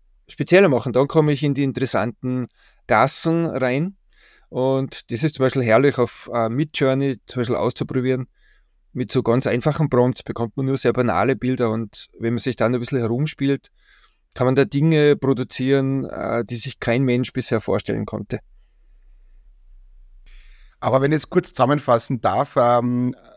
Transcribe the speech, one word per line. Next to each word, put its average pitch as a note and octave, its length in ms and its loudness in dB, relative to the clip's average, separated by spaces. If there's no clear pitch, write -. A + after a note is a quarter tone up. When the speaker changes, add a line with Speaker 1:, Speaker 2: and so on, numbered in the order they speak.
Speaker 1:
spezieller F3 400 4
machen. A#2+ 240 0
Dann C#3 160 2
komme D3+ 240 2
ich C3+ 100 -4
in C#3+ 100 0
die C#3 100 -2
interessanten B2+ 840 -4
Gassen D#3+ 580 2
rein. C3+ 520 -2
Und C3+ 640 -2
das A#2 120 -4
ist D3+ 120 0
zum B2+ 80 0
Beispiel C3 200 2
herrlich B2 340 4
auf, - 360 -2
äh, A#2 140 0
Midjourney C3+ 800 0
zum - 160 -6
Beispiel A2+ 160 -2
auszuprobieren, B2+ 680 -2
mit B2 160 -6
so C3 100 0
ganz A#2+ 240 2
einfachen B2 440 0
Prompts B2 340 2
bekommt - 320 -6
man C3+ 100 -4
nur C3 120 -2
sehr A#2+ 160 2
banale A#2 420 2
Bilder B2 340 -2
und A2 380 -6
wenn A#2 160 -2
man A#2 60 -2
sich B2 160 -4
dann A#2 180 2
ein B2 60 0
bisschen B2 200 -4
herumspielt, C3+ 720 -2
kann B2 120 0
man C3 100 4
da C3+ 100 4
Dinge D3 520 4
produzieren, C3+ 880 -2
äh, A#2 400 -6
die A#2+ 100 -12
sich - 240 -10
kein B2 240 0
Mensch B2+ 300 0
bisher A#2+ 260 -2
vorstellen G#2+ 460 -4
konnte. G#2 340 -8
Speaker 2:
Aber B2 220 2
wenn C#3+ 100 2
ich D#3 60 2
jetzt - 120 -6
kurz F3 200 -2
zusammenfassen B2+ 720 0
darf, A2 360 -2
ähm, B2 580 2